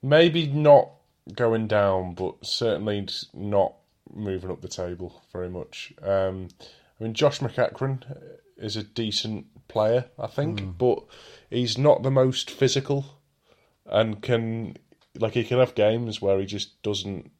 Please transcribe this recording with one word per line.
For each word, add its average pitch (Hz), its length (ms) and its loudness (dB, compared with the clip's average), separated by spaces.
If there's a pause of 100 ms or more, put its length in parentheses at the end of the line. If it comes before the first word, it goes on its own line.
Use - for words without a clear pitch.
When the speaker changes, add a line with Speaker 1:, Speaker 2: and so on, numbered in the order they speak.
Speaker 1:
maybe 160 440 4
not 147 440 6 (440)
going 113 340 0
down, 98 440 2
but 90 320 -6
certainly 104 640 -2 (240)
not 101 400 0 (420)
moving 95 360 -8
up 87 100 -10
the 92 80 -14
table 90 540 -10 (100)
very 90 160 -8
much. - 540 -14
Um, 95 460 0 (520)
I 110 40 -8
mean, 113 100 -6
Josh 139 260 0
McEachran 131 600 -2 (560)
is 107 180 -8
a 107 60 -6
decent 110 640 -6 (220)
player, 113 360 2 (140)
I 110 80 -8
think, 110 340 -4
Speaker 2:
Mm. 92 160 -8
Speaker 1:
but 123 260 2 (460)
he's 123 300 -2
not 143 240 4
the 135 80 0
most 131 400 2
physical, 139 560 0 (800)
and 107 340 0
can, 113 560 -2 (420)
like, 110 140 0
he 120 120 0
can 123 160 2
have 127 140 4
games 110 460 2
where 98 180 2
he 98 60 -2
just 98 380 -10
doesn't 98 580 -6